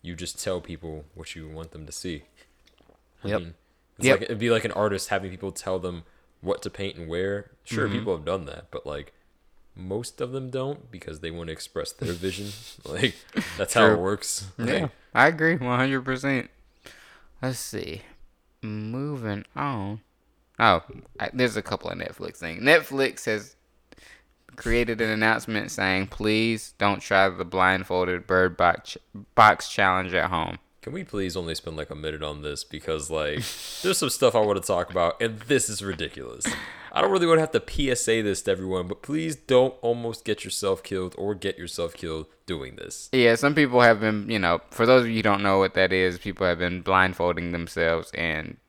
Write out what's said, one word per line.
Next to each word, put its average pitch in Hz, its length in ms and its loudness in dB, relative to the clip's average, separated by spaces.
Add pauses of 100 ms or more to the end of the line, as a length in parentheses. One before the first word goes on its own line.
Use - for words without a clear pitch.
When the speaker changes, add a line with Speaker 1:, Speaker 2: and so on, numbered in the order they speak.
Speaker 1:
you 85 120 -10
just 87 280 -10
tell 92 180 -4
people 78 440 -12 (100)
what 82 200 -16
you 78 140 -14
want 80 220 -14
them 78 160 -16
to - 60 -16
see. 82 320 -10 (1000)
I 101 40 -4
Speaker 2:
Yep. 101 120 0
Speaker 1:
mean, 85 140 -14 (420)
it's 127 100 -2
Speaker 2:
Yep. 131 140 6
Speaker 1:
like, - 80 -6
it'd 113 100 -6
be 117 120 0
like 113 140 4
an 110 80 -4
artist 101 360 0
having 95 220 -2
people 95 220 -8
tell 95 260 -4
them 87 260 -6 (360)
what 87 220 -4
to 92 80 -8
paint - 260 -8
and 82 120 -12
where. 95 420 -4 (140)
Sure, 113 220 -2
Speaker 2:
Mm-hmm. 101 120 -2
Speaker 1:
people 104 180 -2
have 76 80 -10
done 87 200 -2
that, - 260 -14
but, - 160 -10
like, 73 260 -10 (600)
most 98 460 -8
of 127 120 -6
them 131 180 -8
don't 135 400 -6
because 80 300 -14
they 82 100 -8
wanna 82 220 -8
express - 400 -8
their - 200 -6
vision. 92 380 -6 (180)
Speaker 2:
<laughs> - 160 -20
Speaker 1:
Like, 95 300 -2 (420)
that's - 180 -4
how 110 120 10
it 110 80 8
Speaker 2:
True. - 80 2
Speaker 1:
works. 101 440 -4 (120)
Speaker 2:
Yeah, 117 60 -4 (180)
Speaker 1:
Like, 139 80 -4 (240)
Speaker 2:
I 131 140 8
agree, 165 280 2
one 123 220 0
hundred 135 260 0
percent. 131 460 -2 (920)
Let's 131 160 -4
see. 90 440 -10 (600)
Moving 110 840 -6 (120)
on. 107 440 -6 (600)
Oh, 95 220 6 (360)
I, - 140 -6
there's 123 240 0
a 107 60 -4
couple - 280 -6
of 87 80 -8
Netflix - 380 -10
things. 85 260 -8
Netflix 135 640 2
has 107 300 -4 (1000)
created 117 440 0
an 110 100 2
announcement 110 600 0
saying, 95 380 0
"Please 110 680 0
don't 101 220 2
try 98 280 4
the 90 160 -4
blindfolded 90 840 0
Bird 92 300 4
Box, - 400 2 (400)
Box 107 320 8
Challenge 92 460 2
at 85 160 2
home." 85 280 -2 (240)
Speaker 1:
Can 120 100 -12
we 180 120 -10
please 95 320 -4
only 82 180 -6
spend, 80 220 -10
like, 76 140 -8
a 73 40 -10
minute 76 280 -8
on 76 200 -8
this? 73 220 -8
Because, 78 460 -6
like, 76 260 -2 (260)
<laughs> - 200 -12
there's 185 160 0
some 139 120 0
stuff 123 240 4
I 113 60 6
wanna 101 200 2
talk 87 300 -2
about, 87 320 0
and 110 180 -4
this 120 280 0
is 104 140 -8
ridiculous. 76 640 -8 (440)
I - 120 0
don't 196 100 4
really 175 140 4
wanna 165 160 8
have 156 100 -2
to 110 80 4
P 139 300 -2
S 120 180 0
A 113 140 4
this 101 200 0
to 104 80 0
everyone, 92 380 -2
but - 140 -8
please 156 340 -4
don't 127 460 4
almost 117 420 -2
get 104 200 -2
yourself 95 380 -2
killed 92 360 -4
or 104 160 -2
get 95 240 -4
yourself 85 360 -6
killed 80 320 -8 (200)
doing 69 300 -8
this. - 360 -14
Speaker 2:
Yeah, 117 240 6
some 143 180 2
people 127 280 6
have 113 180 8
been, 107 300 0
you 110 80 0
know, 85 220 2 (100)
for 113 160 2
those 127 160 8
of 117 60 0
you 113 80 -2
who 110 60 0
don't 101 200 2
know 98 160 4
what 95 160 4
that 92 180 4
is, 92 260 2
people 95 280 -2
have 85 120 2
been 90 220 -2
blindfolding 87 720 2
themselves 82 600 -2
and 80 420 -4 (120)